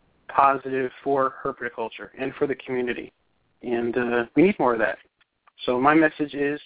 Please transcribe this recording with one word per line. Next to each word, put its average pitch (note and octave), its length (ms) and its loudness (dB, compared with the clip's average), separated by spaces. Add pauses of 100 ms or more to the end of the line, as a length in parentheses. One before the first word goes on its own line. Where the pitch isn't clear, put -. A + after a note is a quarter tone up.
(260)
positive C3+ 640 0 (140)
for C3+ 380 0
herpetoculture A#2+ 680 -10 (100)
and C3 160 -6
for C#3+ 120 -2
the C3+ 100 -2
community. B2 560 -6 (500)
And, A#2 340 -2
uh, A#2+ 280 0 (100)
we D3 80 6
need G3+ 160 4
more B2+ 140 4
of A2+ 80 0
that. G2+ 180 -2 (680)
So B2 160 0
my D3 140 4
message D#3 400 2
is, C#3+ 320 -2